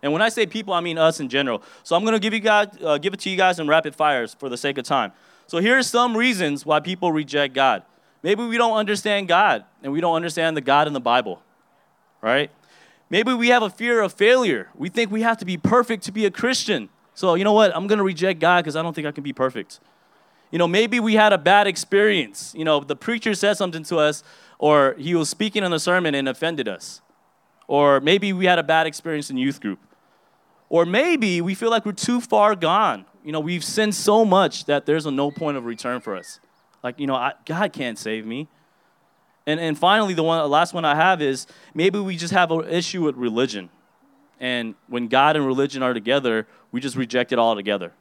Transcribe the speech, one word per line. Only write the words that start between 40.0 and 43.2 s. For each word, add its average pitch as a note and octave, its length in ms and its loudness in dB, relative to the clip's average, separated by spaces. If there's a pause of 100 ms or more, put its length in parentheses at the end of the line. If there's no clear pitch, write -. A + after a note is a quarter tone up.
the D#3+ 80 0
one, E3 160 2
the D3+ 100 -2
last D#3 240 2
one E3+ 120 -6
I D3 100 2
have F3 260 2
is C3+ 260 -4 (280)
maybe F3+ 240 0
we F#3+ 180 -6
just E3+ 160 -6
have F3+ 180 2
an E3 180 -2
issue F3 340 -4
with C#3+ 140 0
religion. A2+ 520 -2 (720)